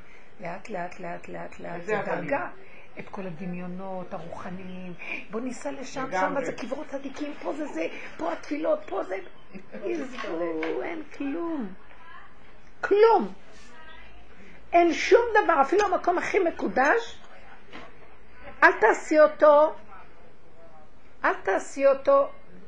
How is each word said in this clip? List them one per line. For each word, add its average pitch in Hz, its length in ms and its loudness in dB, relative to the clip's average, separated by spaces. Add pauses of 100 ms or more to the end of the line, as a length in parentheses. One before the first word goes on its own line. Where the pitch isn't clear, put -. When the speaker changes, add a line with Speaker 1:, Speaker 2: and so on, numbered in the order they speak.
(400)
Speaker 1:
לאט, 185 300 -8
לאט, 180 300 -6
לאט, 175 300 -8
לאט, 170 300 -10
לאט, 170 160 -8
Speaker 2:
איזה 175 100 -8
Speaker 1:
זה 208 140 0
Speaker 2:
הבלים? 180 200 -2
Speaker 1:
דרגה. 175 300 -2 (500)
את - 100 -10
כל 190 180 -8
הדמיונות 180 880 -6
הרוחניים. 185 800 -8 (380)
בוא 214 80 -2
ניסע 262 320 -4
לשם, 269 360 -6
Speaker 2:
לגמרי. 262 380 0
Speaker 1:
שם 202 60 -4
זה - 20 -8
קברות 269 340 -6
צדיקים, 285 540 -6
פה 330 120 -4
זה 294 120 -4
זה, 320 220 -4 (300)
פה 330 160 -2
התפילות, 302 540 0
פה 392 160 -4
זה. 381 140 -4 (640)
עזבו, 320 1000 -2
אין 311 200 -6 (140)
כלום. 285 560 -2 (1080)
כלום. 403 520 6 (1400)
אין 339 200 8
שום 466 320 6 (180)
דבר, 311 180 6
אפילו 370 240 6
המקום 359 320 2
הכי 359 220 2
מקודש, 311 800 2 (1400)
אל 339 160 10
תעשי 302 400 6
אותו, 302 560 8 (1500)
אל 320 100 4 (100)
תעשי 285 440 2
אותו 277 420 6 (380)